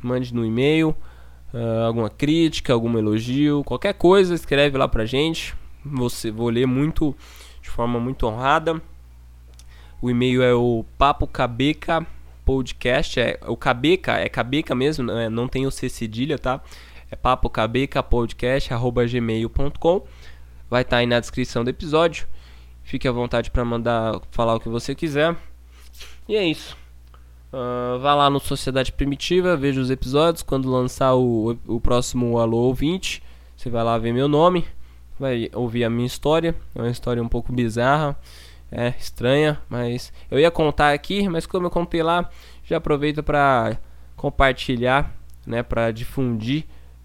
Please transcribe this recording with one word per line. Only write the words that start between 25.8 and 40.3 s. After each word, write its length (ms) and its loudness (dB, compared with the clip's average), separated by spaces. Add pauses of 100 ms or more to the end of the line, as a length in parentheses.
E 80 -2
é 80 0
isso. 320 -4 (760)
Ah, 480 -4
vá 140 2
lá 140 6
no 120 2
Sociedade 520 -2
Primitiva, 640 0
veja 240 0
os 100 0
episódios. 520 2
Quando 280 -2
lançar 440 2
o, 420 2 (100)
o 140 -2
próximo 580 2
Alô 200 2
Ouvinte, 640 0 (340)
você 140 -6
vai 120 0
lá 140 2
ver 160 0
meu 160 2
nome, 380 4 (520)
vai 360 -2
ouvir 300 -2
a 60 0
minha 160 0
história. 480 0 (200)
É 80 -6
uma 80 0
história 320 -2
um 60 -4
pouco 240 -2
bizarra, 640 0 (520)
é, 280 -2
estranha, 600 2 (100)
mas 440 -6 (180)